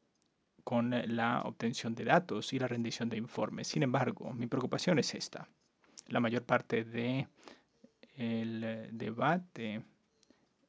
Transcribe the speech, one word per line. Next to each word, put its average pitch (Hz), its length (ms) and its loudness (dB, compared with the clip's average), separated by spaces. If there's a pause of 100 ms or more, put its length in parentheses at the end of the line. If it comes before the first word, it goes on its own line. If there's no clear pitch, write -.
(640)
con 123 300 2 (220)
la 117 300 2
obtención 117 500 -2
de - 80 -6
datos 127 480 2
y 131 80 0
la 127 80 0
rendición 120 420 -2
de 110 80 -2
informes. - 500 -4
Sin 151 160 2
embargo, 127 500 0
mi 120 140 -4
preocupación 139 520 2
es - 160 0
esta. - 320 -10 (600)
La 123 120 0
mayor 120 240 2
parte 120 400 2
de 120 440 -2 (920)
el, 113 460 -2
eh, 113 280 -6
debate 117 880 -2 (880)